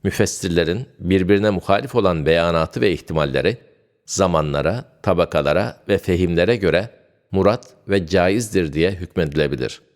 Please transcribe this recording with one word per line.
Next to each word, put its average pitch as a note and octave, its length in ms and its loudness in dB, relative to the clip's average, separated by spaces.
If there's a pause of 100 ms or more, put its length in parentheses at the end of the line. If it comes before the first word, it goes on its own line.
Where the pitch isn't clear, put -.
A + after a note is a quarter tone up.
müfessirlerin F2+ 800 0 (120)
birbirine F#2+ 520 2
muhalif G2+ 440 -2
olan F2 320 2
beyanatı E2 540 0
ve G#2 120 2
ihtimalleri, D2+ 640 -2 (480)
zamanlara, D#2+ 760 -2 (180)
tabakalara E2+ 840 0
ve G2 100 2
fehimlere F2 580 0
göre F#2+ 340 0 (400)
murat G2 440 0 (140)
ve F#2+ 180 0
caizdir F#2 680 0
diye E2 180 2
hükmedilebilir. D2 920 -4 (140)